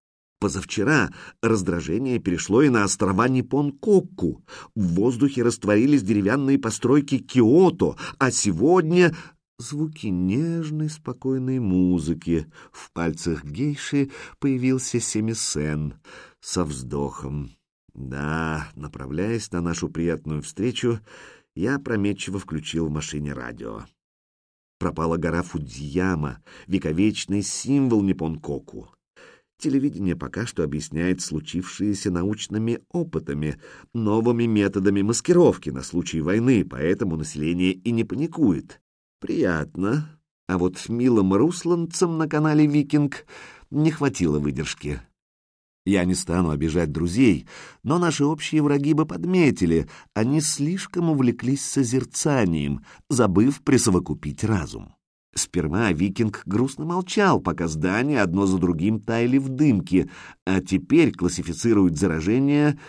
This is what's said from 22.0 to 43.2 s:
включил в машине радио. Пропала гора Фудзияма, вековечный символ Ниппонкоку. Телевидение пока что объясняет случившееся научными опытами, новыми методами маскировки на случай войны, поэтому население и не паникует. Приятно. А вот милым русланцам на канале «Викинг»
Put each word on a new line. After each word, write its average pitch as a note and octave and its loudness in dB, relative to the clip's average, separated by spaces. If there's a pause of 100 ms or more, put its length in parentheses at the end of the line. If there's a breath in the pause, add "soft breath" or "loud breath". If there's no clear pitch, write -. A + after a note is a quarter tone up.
включил D#2+ -6
в D2+ -4
машине D2 -6
радио. A1+ -12 (960)
Пропала E2 0
гора E2 0
Фудзияма, D2+ -4 (240 loud breath)
вековечный F#2+ 0
символ A#2 0
Ниппонкоку. D2+ -4 (680 soft breath)
Телевидение C3 -2
пока C#2 -8
что F2 -4
объясняет D#2 -2
случившееся F#2 -6
научными G#2 -4 (100)
опытами, A2+ -4 (360 loud breath)
новыми A#2 2
методами G2+ 2
маскировки A#2 4
на C2 -8
случай D#2+ -4
войны, G#2+ 2
поэтому E2 -2
население D#2+ -2
и A#2 -6
не A2+ 0
паникует. A#2+ -2 (360)
Приятно. G2+ -2 (260)
А F#2 -2
вот F2+ -2
милым A#2 4
русланцам E3+ 0
на D#3 0
канале D3+ 4
«Викинг» D3 0 (460 loud breath)